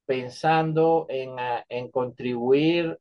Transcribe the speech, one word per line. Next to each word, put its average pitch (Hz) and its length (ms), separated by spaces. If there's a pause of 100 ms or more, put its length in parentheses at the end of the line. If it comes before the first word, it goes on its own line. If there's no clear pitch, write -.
pensando 160 1040
en, 131 300
ah, 123 300
en 123 220
contribuir, 131 1120